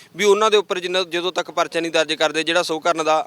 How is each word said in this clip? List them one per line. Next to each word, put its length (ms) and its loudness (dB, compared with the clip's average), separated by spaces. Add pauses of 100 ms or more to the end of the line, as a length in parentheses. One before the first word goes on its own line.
(160)
ਵੀ 80 -2
ਉਹਨਾਂ 260 4
ਦੇ 60 4
ਉੱਪਰ 220 0
ਜਿੰਨਾ, 240 -2
ਜਦੋਂ 300 -4
ਤੱਕ 180 -4
ਪਰਚਾ 300 -2
ਨਹੀਂ 120 -4
ਦਰਜ 200 2
ਕਰਦੇ, 300 0
ਜਿਹੜਾ 200 0
ਸ਼ੁਭਕਰਨ 420 -2
ਦਾ 220 0